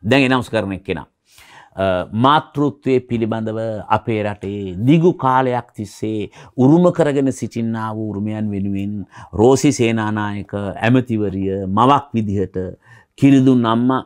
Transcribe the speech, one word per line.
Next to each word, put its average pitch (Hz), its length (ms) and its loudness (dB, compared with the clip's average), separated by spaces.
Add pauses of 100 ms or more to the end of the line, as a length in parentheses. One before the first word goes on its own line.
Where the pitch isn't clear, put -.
දැන් 131 200 4
එනවුන්ස් 127 260 0
කරන 98 240 -2
එක්කෙනා. 90 320 -8 (680)
අ, 95 120 -2 (300)
මාතෘත්වයේ 135 840 0
පිළිබඳව 113 600 -4 (260)
අපේ 110 360 -2
රටේ 101 580 -6
දිගු 160 340 4
කාලයක් 127 580 -2
තිස්සේ 107 580 -8 (240)
උරුම 151 360 4
කරගෙන 143 420 0
සිටින්නා 113 600 -6
වූ 110 180 -8
උරුමයන් 107 420 -6
වෙනුවෙන් 98 420 -6 (360)
රෝසි 131 420 4
සේනානායක 107 840 -2
ඇමතිවරිය 101 1120 -2
මවක් 123 440 2
විදිහට 101 460 -4 (600)
කිරිදුන් 131 480 4
අම්මා 120 400 0